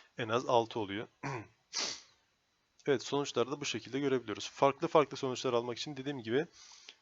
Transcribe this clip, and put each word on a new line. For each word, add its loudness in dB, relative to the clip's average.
En -4
az 0
altı 2
oluyor. -6
<clears throat> -8
Evet, 2
sonuçları 0
da -6
bu -6
şekilde -4
görebiliyoruz. -2
Farklı 4
farklı 6
sonuçlar -2
almak 0
için -8
dediğim -6
gibi 0